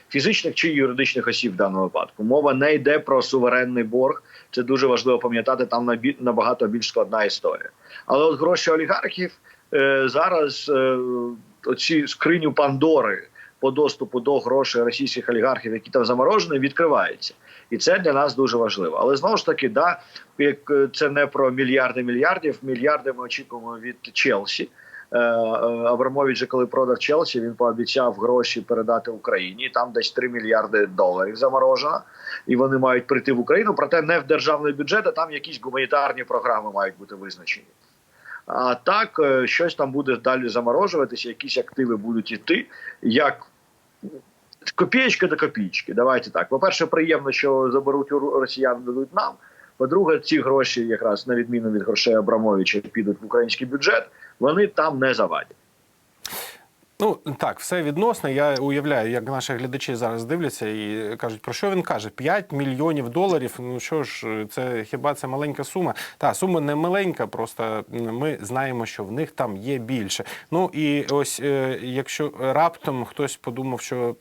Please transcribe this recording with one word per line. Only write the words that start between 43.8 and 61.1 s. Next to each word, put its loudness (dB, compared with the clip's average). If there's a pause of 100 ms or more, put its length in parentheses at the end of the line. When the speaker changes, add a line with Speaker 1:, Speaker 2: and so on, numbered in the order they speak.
Speaker 1:
копієчка 2
до 0
копієчки, -4
давайте 2
так. -2
По-перше, 0
приємно, 0
що 2
заберуть 0
у 2
ру-, 0
росіян, 0
дадуть -4
нам. -2 (440)
По-друге, 2
ці 0
гроші, 0
якраз -2
на 0
відміну -2
від 0
грошей 2
Абрамовича, 2
підуть -4
в -12
український 0
бюджет, 0 (320)
вони 2
там -2
не 2
завадять. -2 (1500)
Speaker 2:
Ну, 2 (200)
так, -2
все -4
відносно. 0
Я 2
уявляю, 0
як -2
наші -6
глядачі -6
зараз -4
дивляться -4
і -6